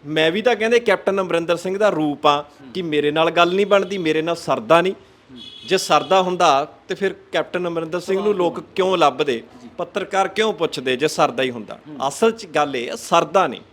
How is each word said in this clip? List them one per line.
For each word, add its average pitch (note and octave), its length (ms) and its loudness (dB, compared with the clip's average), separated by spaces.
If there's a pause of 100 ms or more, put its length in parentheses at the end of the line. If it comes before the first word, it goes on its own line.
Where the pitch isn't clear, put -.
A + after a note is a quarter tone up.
ਮੈਂ D#3 260 0
ਵੀ G#3 100 -2
ਤਾਂ," A#3+ 140 2
ਕਹਿੰਦੇ, A3+ 240 2
"ਕੈਪਟਨ G3 420 0
ਅਮਰਿੰਦਰ E3+ 340 0
ਸਿੰਘ F#3 220 -6
ਦਾ G#3 120 4
ਰੂਪ D3+ 380 0
ਆ D3 180 2 (280)
ਕਿ F#3 80 -6
ਮੇਰੇ D3 300 0
ਨਾਲ D#3+ 200 2
ਗੱਲ F3 240 4
ਨਹੀਂ G3+ 100 2
ਬਣਦੀ, G3 320 2
ਮੇਰੇ D#3 240 0
ਨਾਲ E3 140 -2
ਸਰਦਾ D3 460 2
ਨਹੀਂ।" F#3 120 -2 (720)
ਜੇ F#3 100 0
ਸਰਦਾ E3+ 440 2
ਹੁੰਦਾ, E3+ 460 2 (200)
ਤੇ F#3 80 -6
ਫਿਰ F#3+ 200 -4 (160)
ਕੈਪਟਨ F3 360 -4
ਅਮਰਿੰਦਰ E3 320 -4
ਸਿੰਘ F#3+ 240 -2
ਨੂੰ G#3 100 0
ਲੋਕ F3 300 -2 (120)
ਕਿਉਂ F#3 220 2
ਲੱਭਦੇ, B2+ 460 2 (340)
ਪੱਤਰਕਾਰ F#3 500 -4
ਕਿਉਂ G#3 260 -2
ਪੁੱਛਦੇ C#3 420 -2
ਜੇ C#3+ 120 -2
ਸਰਦਾ C3 360 0
ਹੀ B2+ 80 -2
ਹੁੰਦਾ? A2+ 280 -12 (280)
ਅਸਲ A3+ 240 2
'ਚ A3+ 140 -12
ਗੱਲ D3 300 -2
ਇਹ B2+ 160 -6
ਆ, - 40 -6
ਸਰਦਾ E3+ 520 2
ਨਹੀਂ। G#2 140 -8 (120)